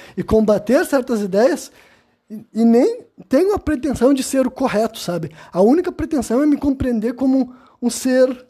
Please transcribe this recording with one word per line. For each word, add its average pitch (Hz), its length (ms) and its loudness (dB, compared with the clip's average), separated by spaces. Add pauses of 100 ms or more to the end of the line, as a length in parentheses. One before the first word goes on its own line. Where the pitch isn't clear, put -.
(160)
e 185 60 -6
combater 220 640 2
certas 247 340 -2
ideias, 208 500 0 (600)
e, 214 140 -16 (100)
e 220 100 0
nem 294 360 4 (280)
tenho 370 260 2
a - 40 -2
pretensão 277 560 0
de 262 80 -4
ser 262 240 -2
o - 40 -4
correto, 226 480 -2
sabe? 165 320 -8 (220)
A 170 80 -2
única 349 320 4
pretensão 269 500 -2
é 302 40 2
me 294 100 2
compreender 254 560 -2
como 262 420 -2 (260)
um 240 100 -2
ser 254 600 0